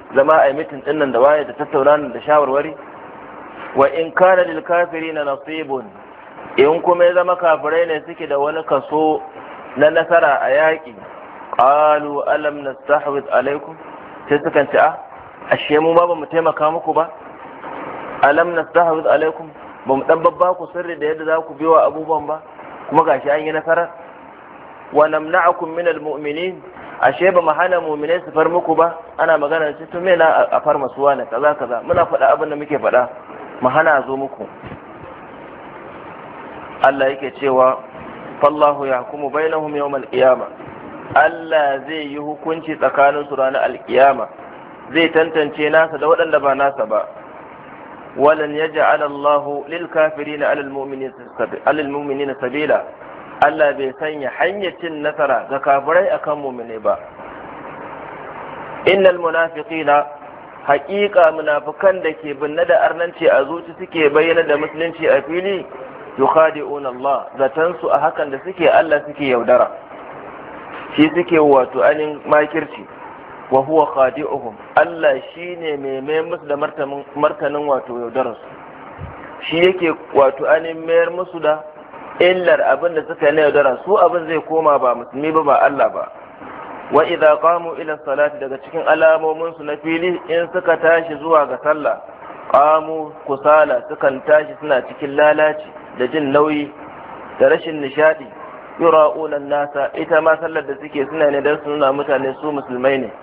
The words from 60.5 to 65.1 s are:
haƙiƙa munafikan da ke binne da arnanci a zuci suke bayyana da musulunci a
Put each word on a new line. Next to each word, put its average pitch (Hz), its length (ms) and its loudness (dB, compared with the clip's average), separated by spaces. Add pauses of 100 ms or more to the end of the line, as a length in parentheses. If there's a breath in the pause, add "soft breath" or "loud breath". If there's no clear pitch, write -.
haƙiƙa 185 640 2
munafikan 156 720 -2
da 160 100 -2
ke 147 200 -10
binne 151 320 -2
da 175 100 4 (120)
arnanci 165 400 -2
a 135 160 4
zuci 165 360 -8
suke 160 340 0
bayyana 165 340 4
da 151 100 2
musulunci 156 500 -4
a 135 160 4